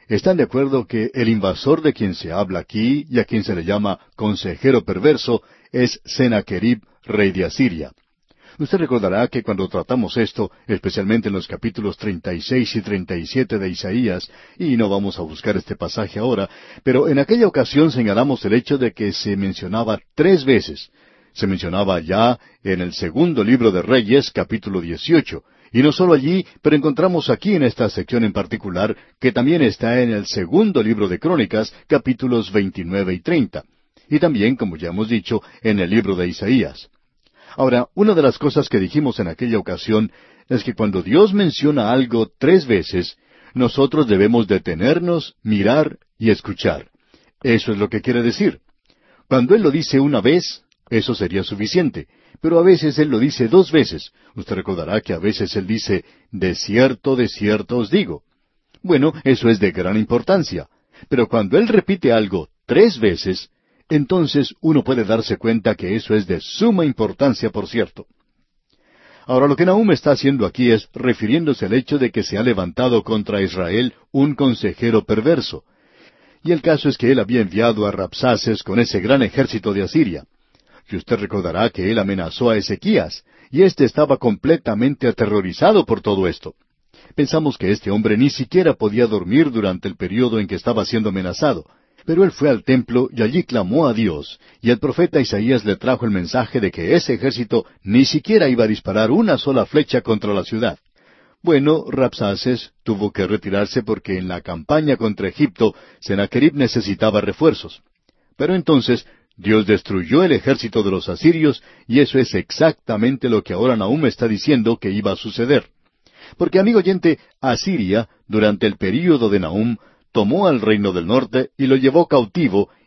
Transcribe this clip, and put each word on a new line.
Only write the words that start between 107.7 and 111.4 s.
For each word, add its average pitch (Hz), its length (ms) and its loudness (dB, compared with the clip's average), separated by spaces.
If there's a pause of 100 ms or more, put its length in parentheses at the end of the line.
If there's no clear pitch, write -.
Pero 170 160 0
entonces, 135 500 2 (320)
Dios 104 300 2
destruyó 98 580 0
el 170 80 2
ejército 117 500 -2
de 98 80 -2
los 95 200 -4
asirios, 156 520 2 (240)